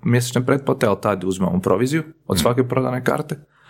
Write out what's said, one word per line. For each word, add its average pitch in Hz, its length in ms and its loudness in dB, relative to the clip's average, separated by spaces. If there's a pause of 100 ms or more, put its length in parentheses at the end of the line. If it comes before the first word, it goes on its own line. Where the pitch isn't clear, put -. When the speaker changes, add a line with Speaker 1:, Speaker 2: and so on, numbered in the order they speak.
Speaker 1:
mjesečne 123 420 0
pretplate, 135 400 0
ali 98 160 2
tad 95 220 0
uzimamo 92 360 0
proviziju 123 420 0 (240)
od 95 100 -2
Speaker 2:
Mm. - 40 0
Speaker 1:
svake 123 240 2
prodane 127 400 -2
karte, 139 320 -2 (320)